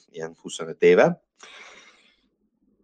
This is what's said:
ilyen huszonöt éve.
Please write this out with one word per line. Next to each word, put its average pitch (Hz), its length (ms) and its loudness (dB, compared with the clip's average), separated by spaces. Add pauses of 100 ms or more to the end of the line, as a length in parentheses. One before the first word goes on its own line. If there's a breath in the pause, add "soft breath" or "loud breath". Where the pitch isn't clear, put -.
(100)
ilyen 80 320 -16
huszonöt 82 400 -14
éve. 156 400 2 (1600 loud breath)